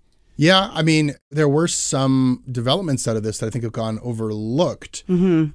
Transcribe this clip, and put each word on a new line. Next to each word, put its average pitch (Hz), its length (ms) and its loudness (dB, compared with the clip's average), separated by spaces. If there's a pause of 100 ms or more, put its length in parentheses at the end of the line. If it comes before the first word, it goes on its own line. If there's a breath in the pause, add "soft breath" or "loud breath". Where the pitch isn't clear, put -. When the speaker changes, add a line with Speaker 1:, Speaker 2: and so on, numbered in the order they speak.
(380)
Speaker 1:
Yeah, 185 340 4
I 160 100 -4
mean, 156 340 2 (140)
there 147 200 2
were 156 180 2
some 131 840 0
developments 131 580 -2
out 113 80 -2
of 110 60 -2
this 107 180 -4
that 113 80 -4
I - 40 -4
think 117 120 -6
have 110 100 -6
gone 110 280 -6
overlooked 113 1080 -4
Speaker 2:
Mm-hmm. 170 480 2